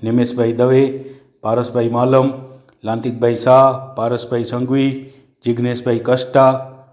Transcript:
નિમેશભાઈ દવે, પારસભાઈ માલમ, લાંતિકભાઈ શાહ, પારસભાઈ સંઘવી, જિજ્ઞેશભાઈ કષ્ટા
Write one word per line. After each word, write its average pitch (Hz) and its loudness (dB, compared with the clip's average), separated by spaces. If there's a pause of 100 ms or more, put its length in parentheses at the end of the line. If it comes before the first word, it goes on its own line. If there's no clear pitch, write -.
નિમેશભાઈ 117 0
દવે, 131 4 (600)
પારસભાઈ 120 -2
માલમ, 131 2 (520)
લાંતિકભાઈ 117 -2
શાહ, 131 6 (260)
પારસભાઈ 117 -4
સંઘવી, 127 -2 (560)
જિજ્ઞેશભાઈ 120 -2
કષ્ટા 131 4 (420)